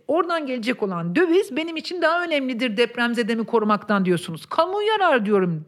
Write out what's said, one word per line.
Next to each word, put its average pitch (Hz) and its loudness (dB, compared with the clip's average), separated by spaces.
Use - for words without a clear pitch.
oradan 330 0
gelecek 247 -4
olan 175 -2
döviz 349 2
benim 330 -4
için 339 -6
daha 330 2
önemlidir 262 -2
depremzedemi 233 0
korumaktan 208 2
diyorsunuz. 170 -2
Kamu 370 0
yarar 370 2
diyorum. 180 0